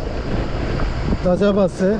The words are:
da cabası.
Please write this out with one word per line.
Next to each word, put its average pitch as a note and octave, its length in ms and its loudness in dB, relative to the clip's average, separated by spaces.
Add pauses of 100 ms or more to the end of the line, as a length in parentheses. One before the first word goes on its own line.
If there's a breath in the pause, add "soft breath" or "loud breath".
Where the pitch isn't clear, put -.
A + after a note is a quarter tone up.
(1300)
da F3+ 120 4
cabası. G3 640 2